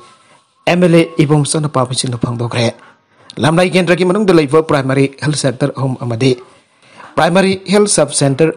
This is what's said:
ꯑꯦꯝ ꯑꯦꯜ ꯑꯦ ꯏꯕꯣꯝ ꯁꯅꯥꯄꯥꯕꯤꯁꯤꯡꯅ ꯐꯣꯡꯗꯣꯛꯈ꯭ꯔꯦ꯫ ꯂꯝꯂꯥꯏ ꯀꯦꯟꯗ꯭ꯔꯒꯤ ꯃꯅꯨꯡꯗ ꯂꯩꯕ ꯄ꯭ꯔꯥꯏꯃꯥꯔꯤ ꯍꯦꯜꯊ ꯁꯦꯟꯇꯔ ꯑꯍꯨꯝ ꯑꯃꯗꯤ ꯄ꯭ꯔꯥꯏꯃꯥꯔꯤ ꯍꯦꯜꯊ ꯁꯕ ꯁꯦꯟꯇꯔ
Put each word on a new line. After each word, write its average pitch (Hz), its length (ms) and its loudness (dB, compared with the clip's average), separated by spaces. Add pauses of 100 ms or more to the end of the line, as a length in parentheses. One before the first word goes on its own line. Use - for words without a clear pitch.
(680)
ꯑꯦꯝ 180 160 2
ꯑꯦꯜ 170 120 4
ꯑꯦ 165 100 4 (120)
ꯏꯕꯣꯝ 151 280 2
ꯁꯅꯥꯄꯥꯕꯤꯁꯤꯡꯅ 131 760 -4
ꯐꯣꯡꯗꯣꯛꯈ꯭ꯔꯦ꯫ 120 480 -4 (680)
ꯂꯝꯂꯥꯏ 165 340 0
ꯀꯦꯟꯗ꯭ꯔꯒꯤ 175 340 0
ꯃꯅꯨꯡꯗ 185 300 2
ꯂꯩꯕ 156 280 4
ꯄ꯭ꯔꯥꯏꯃꯥꯔꯤ 135 420 0 (120)
ꯍꯦꯜꯊ 147 240 -4
ꯁꯦꯟꯇꯔ 135 320 -2
ꯑꯍꯨꯝ 127 280 -4
ꯑꯃꯗꯤ 120 300 -2 (840)
ꯄ꯭ꯔꯥꯏꯃꯥꯔꯤ 180 380 2 (120)
ꯍꯦꯜꯊ 208 300 2
ꯁꯕ 143 180 0
ꯁꯦꯟꯇꯔ 143 440 0